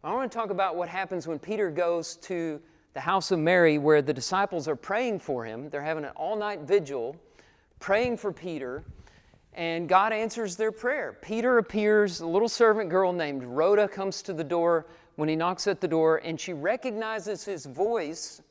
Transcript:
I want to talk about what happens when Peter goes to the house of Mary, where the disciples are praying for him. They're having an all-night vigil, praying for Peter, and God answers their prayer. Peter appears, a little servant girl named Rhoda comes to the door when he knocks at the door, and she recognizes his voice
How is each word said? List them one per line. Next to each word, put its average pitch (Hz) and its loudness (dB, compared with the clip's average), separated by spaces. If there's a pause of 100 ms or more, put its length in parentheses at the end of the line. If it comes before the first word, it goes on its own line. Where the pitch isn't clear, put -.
I 170 -4
want 247 -2
to 233 -8
talk 220 -4
about 180 0
what 175 -2
happens 180 -6
when 165 -4
Peter 202 -2
goes 170 0
to 165 -6 (320)
the 131 -8
house 180 0
of 175 2
Mary, 165 6
where 147 6
the 135 0
disciples 170 -2
are 139 0
praying 220 -2
for 127 -4
him. 113 -8
They're 143 -6
having 156 -4
an 127 -10
all-night 208 -4
vigil, 143 0 (600)
praying 233 0
for 202 -6
Peter, 147 -10 (680)
and 165 -6
God 196 6
answers 214 -4
their 220 -2
prayer. 220 -6
Peter 233 2
appears, 208 2
a 165 -8
little 190 2
servant 220 4
girl 185 4
named 147 -4
Rhoda 185 4
comes 196 -6
to 190 -8
the 160 -4
door 170 2 (320)
when 151 0
he 156 2
knocks 180 -2
at 196 -2
the 175 -2
door, 160 4
and 160 -6
she 180 -10
recognizes 214 -4
his 180 -10
voice 165 -4